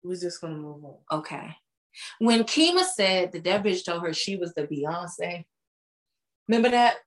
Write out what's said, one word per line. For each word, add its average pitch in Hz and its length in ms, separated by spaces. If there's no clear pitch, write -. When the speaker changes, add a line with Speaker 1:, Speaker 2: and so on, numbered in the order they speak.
Speaker 1:
We're 180 160
just 175 200
gonna 160 160
move 147 300
on. 139 120
Speaker 2:
Okay. 156 360
When 226 240
Kima 349 400
said 190 480
that 165 140
that 196 180
bitch 185 220
told 170 180
her 165 100
she 196 220
was 175 180
the 147 140
Beyonce, 170 800
remember 226 220
that? 240 360